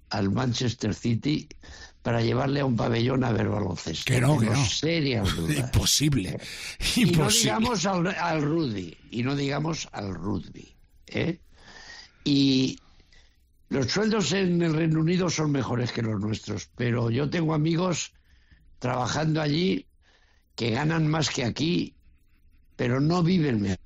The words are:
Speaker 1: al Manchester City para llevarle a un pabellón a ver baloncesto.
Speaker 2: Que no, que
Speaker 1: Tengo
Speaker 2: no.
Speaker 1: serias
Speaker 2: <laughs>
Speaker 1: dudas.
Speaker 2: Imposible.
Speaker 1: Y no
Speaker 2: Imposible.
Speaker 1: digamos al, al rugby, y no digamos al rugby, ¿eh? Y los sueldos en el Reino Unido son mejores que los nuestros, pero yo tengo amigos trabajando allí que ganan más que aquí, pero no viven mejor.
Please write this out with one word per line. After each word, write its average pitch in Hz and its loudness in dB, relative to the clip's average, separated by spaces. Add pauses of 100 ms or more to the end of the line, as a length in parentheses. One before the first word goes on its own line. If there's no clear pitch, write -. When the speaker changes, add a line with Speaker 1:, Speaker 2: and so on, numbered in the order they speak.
(120)
Speaker 1:
al 101 0
Manchester 120 0
City 139 -2 (560)
para 117 0
llevarle 131 0
a 139 0
un 131 2
pabellón 120 0
a 120 0
ver 107 0
baloncesto. 95 -4
Speaker 2:
Que 123 4
no, 143 4
que 117 2
Speaker 1:
Tengo 110 2
Speaker 2:
no. 139 2
Speaker 1:
serias 127 0
Speaker 2:
<laughs> - -
Speaker 1:
dudas. 85 -2
Speaker 2:
Imposible. 123 0 (560)
Speaker 1:
Y 240 4
no - 4
Speaker 2:
Imposible. 170 4
Speaker 1:
digamos 220 0
al, 180 0
al 160 0
rugby, 120 -2 (140)
y 120 -4
no 135 0
digamos 143 -4
al 98 -6
rugby, - -8 (320)
¿eh? - -2 (840)
Y 139 2 (920)
los 135 0
sueldos 202 2
en 180 2
el 160 2
Reino 160 2
Unido 170 2
son 156 0
mejores 123 0
que - -4
los 107 -2
nuestros, 104 -6
pero 120 0
yo 131 0
tengo 160 0
amigos 165 0 (640)
trabajando 151 -2
allí 170 0 (680)
que 117 -2
ganan 156 2
más 156 0
que 139 -4
aquí, 160 -2 (800)
pero 127 0
no 165 2
viven 151 2
mejor. 98 -2